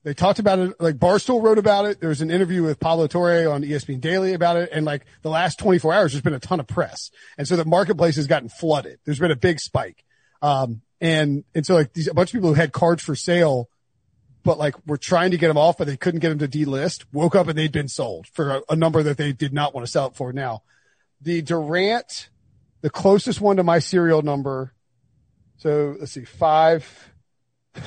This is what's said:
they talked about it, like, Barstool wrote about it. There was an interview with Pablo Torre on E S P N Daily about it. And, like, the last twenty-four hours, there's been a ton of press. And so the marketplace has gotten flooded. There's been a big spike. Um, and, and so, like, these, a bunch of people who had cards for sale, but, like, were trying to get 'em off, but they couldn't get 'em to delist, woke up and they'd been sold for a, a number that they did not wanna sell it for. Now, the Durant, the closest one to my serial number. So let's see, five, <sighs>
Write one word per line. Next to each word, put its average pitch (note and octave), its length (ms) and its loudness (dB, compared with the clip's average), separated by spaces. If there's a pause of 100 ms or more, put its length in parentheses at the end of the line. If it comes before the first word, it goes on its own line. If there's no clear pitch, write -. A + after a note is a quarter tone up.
they D3 100 -6
talked F#3 240 2
about G3 200 2
it, F#3 220 -2
like, D#3+ 180 0
Barstool G#3 440 2
wrote A3 160 6
about G3+ 280 4
it. G#3 140 -4
There E3 100 -2
was C#3+ 100 -4
an D#3+ 100 -4
interview F3+ 320 0
with D#3 160 0
Pablo E3 280 0
Torre E3+ 440 2
on C#3+ 140 -2
E D3 100 -6
S C#3 100 -6
P C#3+ 100 -8
N B2+ 60 -8
Daily F#3 340 -2
about E3+ 220 2
it. F3 160 -2
And, D#3 120 -2
like, D3 220 -6 (160)
the D#3 80 -6
last D#3+ 280 -2
twenty-four E3+ 340 2
hours, F3+ 200 2
there's C#3 100 -6
been D#3 120 0
a C3 40 -6
ton F3+ 220 -4
of B2+ 60 -10
press. - 440 -6 (280)
And C#3+ 100 -6
so F3+ 80 0
the E3 80 0
marketplace E3+ 520 2
has D3 100 -2
gotten C3+ 240 0
flooded. D3+ 560 -4
There's D3 120 -4
been E3+ 120 0
a D3+ 60 0
big E3+ 220 0
spike. - 460 -6 (380)
Um, C3+ 400 -2 (180)
and, D#3 440 0 (100)
and D#3 100 -2
so, F#3 100 2
like, D#3 200 2
these, D#3+ 120 -6
a F3 80 -4
bunch F3 140 2
of - 60 -12
people F#3 160 2
who D3+ 40 2
had D#3 180 2
cards E3+ 300 2
for C#3+ 140 -6
sale, D#3 520 0 (760)
but, D#3+ 140 2
like, D3 160 -2 (120)
were D3 120 -4
trying F3+ 340 2
to F3 60 0
get E3 120 2
'em D3+ 80 0
off, E3 200 4
but D#3 100 -2
they C#3 80 -6
couldn't E3 240 -4
get E3 100 0
'em D3+ 80 -4
to D3 100 -2
delist, C#3+ 640 -4
woke D#3 220 0
up F3+ 140 4
and D#3 100 -4
they'd D#3 140 -2
been C#3+ 160 -4
sold A2 400 -8
for C#3+ 280 -4
a, C#3 120 -6
a D#3+ 80 0
number D#3+ 260 2
that D3 140 0
they D3 160 -4
did C#3 220 -6
not D3 200 -2
wanna C3 120 -10
sell C3+ 200 -2
it B2+ 80 -10
for. B2+ 200 -8
Now, B2+ 280 -8 (580)
the E3 200 -2
Durant, E3+ 880 -2 (540)
the D#3 80 -2
closest G3+ 500 2
one G3+ 160 2
to F#3 60 2
my E3+ 160 4
serial E3 420 2
number. C3+ 540 -6 (840)
So D3 420 -2
let's C#3+ 140 -14
see, A#2+ 140 -14
five, D#3+ 880 0 (600)
<sighs> - 0 - (120)